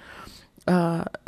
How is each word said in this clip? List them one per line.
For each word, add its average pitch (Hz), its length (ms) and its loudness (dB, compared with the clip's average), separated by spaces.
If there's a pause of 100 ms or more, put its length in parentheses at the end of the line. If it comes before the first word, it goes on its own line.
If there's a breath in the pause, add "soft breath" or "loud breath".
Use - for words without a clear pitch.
(680 loud breath)
uh, 170 360 4 (240)